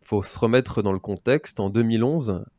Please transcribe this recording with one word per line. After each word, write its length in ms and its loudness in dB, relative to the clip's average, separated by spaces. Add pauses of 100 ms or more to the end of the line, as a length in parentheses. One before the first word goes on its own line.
faut 200 -2
se 160 -12
remettre 440 2
dans 100 0
le 60 -2
contexte. 600 -2
En 100 -2
deux 120 2
mille 220 2
onze, 400 -2 (140)